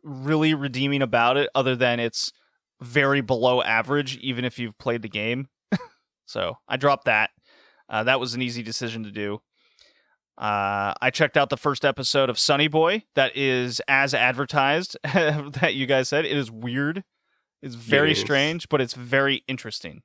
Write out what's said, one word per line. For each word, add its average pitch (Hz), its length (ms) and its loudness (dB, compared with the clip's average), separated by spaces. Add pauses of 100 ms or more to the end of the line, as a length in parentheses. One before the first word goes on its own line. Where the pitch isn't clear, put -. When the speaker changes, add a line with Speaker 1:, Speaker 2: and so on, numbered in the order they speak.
Speaker 1:
really 156 500 0
redeeming 139 480 0
about 120 380 2
it 143 160 0
other 131 200 2
than 120 260 2
it's - 300 -4 (520)
very 139 400 2
below 123 400 2
average, 127 560 0
even 123 260 -4
if 123 140 -6
you've 117 200 -8
played 120 240 -2
the 110 60 -10
game. 113 400 -4 (240)
<laughs> - 60 0 (480)
So - 300 -4 (100)
I 131 120 -4
dropped 139 260 2
that. 110 260 2 (560)
Uh, 110 180 -2
that 127 140 4
was 123 140 -4
an 123 80 -4
easy 120 220 -6
decision 113 420 -8
to 104 60 -12
do. 104 320 -6 (960)
Uh, 101 640 -2
I 127 100 2
checked 156 240 2
out 139 140 4
the 131 80 -2
first 143 260 -2
episode 135 460 2
of 110 80 -2
Sunny 147 280 2
Boy. 160 380 0 (100)
That 135 220 2
is 127 500 0
as 135 280 4
advertised 135 840 0
<laughs> - 40 -20
that 147 720 0
you 135 100 -2
guys 131 240 2
said. 151 160 0
It 139 140 -2
is 120 120 -4
weird. 131 540 -4 (560)
It's 131 140 -14
very 127 380 2
Speaker 2:
It 139 40 2
is. - 40 0
Speaker 1:
strange, 147 500 0
but 147 100 2
it's 123 140 -2
very 135 520 0
interesting. 110 580 -10